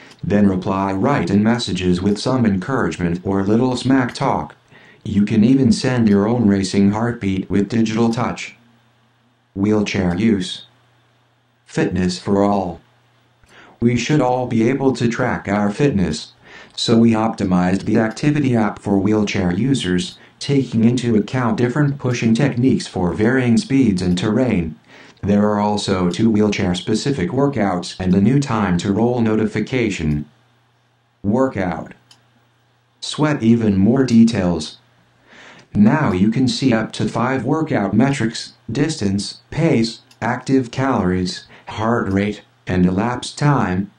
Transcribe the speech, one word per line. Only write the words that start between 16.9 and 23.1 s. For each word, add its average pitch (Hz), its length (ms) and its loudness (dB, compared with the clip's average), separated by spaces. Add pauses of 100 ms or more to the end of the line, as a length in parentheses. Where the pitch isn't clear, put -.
we 113 140 6
optimized 98 720 0
the 107 120 0
activity 131 580 0
app 107 220 -2
for 98 220 0
wheelchair 98 520 0
users, 92 680 -2 (180)
taking 127 460 0
into 120 320 2
account 107 420 0
different 139 400 0
pushing 120 380 0
techniques 123 500 0
for 90 260 -4